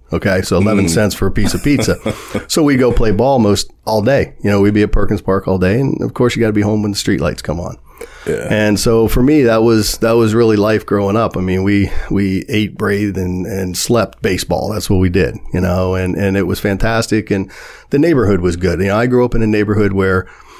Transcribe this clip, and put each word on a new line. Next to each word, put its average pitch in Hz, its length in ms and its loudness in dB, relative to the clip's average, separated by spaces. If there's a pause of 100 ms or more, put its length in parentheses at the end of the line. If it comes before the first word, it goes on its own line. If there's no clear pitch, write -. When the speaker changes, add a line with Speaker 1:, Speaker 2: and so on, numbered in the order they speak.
(120)
Speaker 1:
Okay. 95 300 0
So 95 140 -2
eleven 98 300 2
Speaker 2:
Mm. 82 40 -2
Speaker 1:
cents 104 240 0
for - 120 -2
a 87 60 0
piece - 200 0
of 87 100 -4
pizza. 110 400 0
Speaker 2:
<laughs> - 460 -8
Speaker 1:
So 170 140 0
we 147 140 2
go 123 160 2
play 113 200 2
ball 123 280 2
most 101 300 0 (140)
all 110 180 0
day. 123 400 0
You 101 80 0
know, 101 100 2
we'd 104 140 4
be 104 80 4
at 104 100 0
Perkins 104 280 2
Park 95 280 -2
all 95 100 0
day. 92 220 2
And 135 220 -2
of 113 120 -4
course 123 220 0
you - 40 -2
gotta 110 140 0
be 107 80 2
home 107 200 0
when 104 100 -2
the 98 40 -6
street 98 240 -2
lights - 220 -4
come 82 180 -6
on. - 160 -10 (500)
Speaker 2:
Yeah. - 240 -4
Speaker 1:
And 107 280 2
so 113 300 2
for 123 140 2
me, 147 200 4
that 113 200 4
was, 113 360 2
that 113 140 2
was 117 220 2
really 113 220 4
life 107 300 0
growing 101 300 0
up. 113 200 -2
I 92 40 -4
mean, 92 240 -2
we, 101 260 2 (200)
we 98 380 -2
ate, 107 300 -2
breathed, 101 380 -2
and, 90 300 -4
and 92 300 -6
slept - 460 -2
baseball. 87 500 -4
That's - 160 -8
what 98 120 2
we 92 80 2
did, 87 280 -2 (160)
you 90 80 -2
know, 92 360 0
and, 92 200 -2
and 98 200 0
it 98 80 0
was - 160 -4
fantastic. 107 720 -2
And 98 200 -2 (400)
the 143 80 0
neighborhood 120 420 2
was 87 160 0
good. 87 240 -2
You 98 80 0
know, 98 80 0
I 120 120 0
grew 123 160 2
up 120 100 -2
in 113 80 2
a 110 60 2
neighborhood 104 460 0
where 95 340 0 (320)